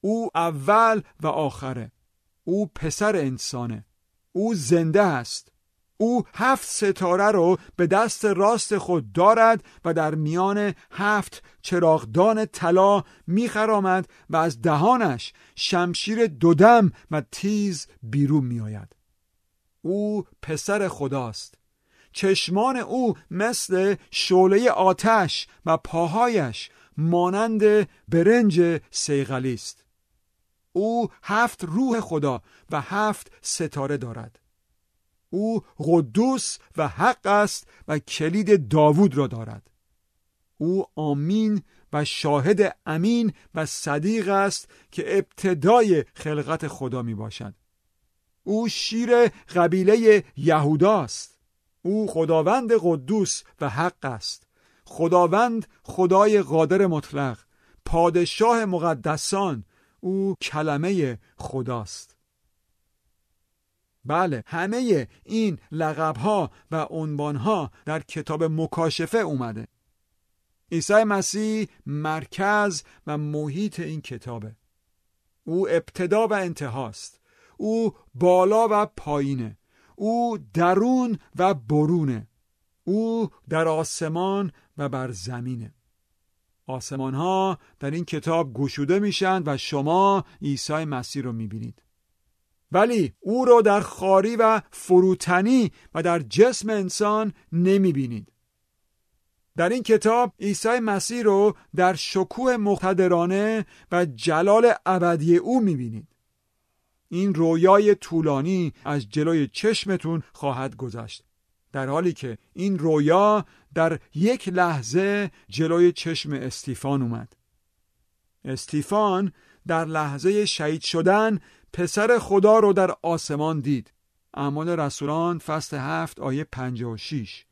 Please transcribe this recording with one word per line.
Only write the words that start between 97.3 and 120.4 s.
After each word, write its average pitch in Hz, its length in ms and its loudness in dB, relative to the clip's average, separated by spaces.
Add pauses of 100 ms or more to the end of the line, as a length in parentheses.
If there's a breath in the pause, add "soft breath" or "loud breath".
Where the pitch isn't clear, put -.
نمی‌بینید. 165 800 0 (1200)
در 170 120 0
این 240 140 -2
کتاب 220 580 2
عیسی 214 380 -2
مسیح 220 440 -4
رو 202 340 4 (200 soft breath)
در 185 180 2
شکوه 233 640 -2
مقتدرانه 190 1080 0 (260 soft breath)
و 180 120 2
جلال 170 680 4 (140)
ابدی 170 500 2
او 233 240 2
می‌بینید. 127 480 -4 (1000)
این 185 260 -2
رویای 185 600 4
طولانی 160 800 -2 (120)
از 139 240 -6
جلوی 151 380 0
چشمتون 180 760 -4 (100)
خواهد 131 440 -8
گذشت، 113 480 -14 (480)
در 135 160 -6
حالی 165 240 -2
که 120 260 -12 (140)
این 190 260 -4
رویا 165 640 2 (300 soft breath)
در 165 240 0 (160 soft breath)
یک 202 340 0
لحظه 180 800 -2 (180 soft breath)
جلوی 165 440 2
چشم 160 400 -8
استیفان 135 720 -6
اومد. 117 340 -8 (1080)
استیفان 185 880 -2 (340 soft breath)
در 165 180 -2
لحظه 156 600 -2